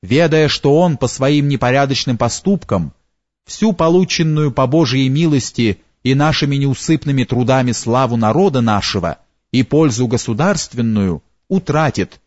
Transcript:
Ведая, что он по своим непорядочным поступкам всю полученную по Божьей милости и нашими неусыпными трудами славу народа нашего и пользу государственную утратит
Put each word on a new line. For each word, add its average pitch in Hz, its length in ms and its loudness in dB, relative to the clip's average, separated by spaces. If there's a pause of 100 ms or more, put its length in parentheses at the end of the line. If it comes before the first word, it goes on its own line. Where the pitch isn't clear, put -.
Ведая, 151 460 2
что 143 300 2
он 170 200 2
по 123 100 -2
своим 143 400 0
непорядочным 131 680 0
поступкам 117 720 -2 (540)
всю - 260 -2
полученную 160 800 0
по 131 140 0
Божьей 131 420 2
милости 131 720 0 (220)
и 131 120 0
нашими 143 420 0
неусыпными 139 680 0
трудами 127 480 0
славу 120 440 -2
народа 131 440 2
нашего 98 580 -2 (340)
и 127 100 2
пользу 127 440 0
государственную 113 1160 -2 (260)
утратит 151 800 -2